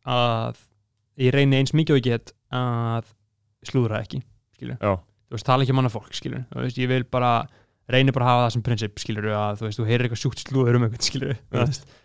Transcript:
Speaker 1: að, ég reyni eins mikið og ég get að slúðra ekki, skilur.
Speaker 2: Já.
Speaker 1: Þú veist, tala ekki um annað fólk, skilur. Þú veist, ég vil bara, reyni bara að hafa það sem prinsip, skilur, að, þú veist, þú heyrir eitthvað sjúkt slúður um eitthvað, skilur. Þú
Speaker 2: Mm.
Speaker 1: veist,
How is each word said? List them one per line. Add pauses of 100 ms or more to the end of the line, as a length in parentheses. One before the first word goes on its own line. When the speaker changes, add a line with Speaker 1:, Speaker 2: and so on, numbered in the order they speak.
Speaker 1:
að, (560)
ég
reyni
eins
mikið
og
ég
get (180)
að (520)
slúðra
ekki, (340)
skilur.
Speaker 2:
Já. (280)
Speaker 1:
Þú
veist,
tala
ekki
um
annað
fólk,
skilur. (100)
Þú
veist,
ég
vil
bara, (580)
reyni
bara
að
hafa
það
sem
prinsip,
skilur,
að,
þú
veist,
þú
heyrir
eitthvað
sjúkt
slúður
um
eitthvað,
skilur.
Þú
Speaker 2:
Mm.
Speaker 1:
veist, (180)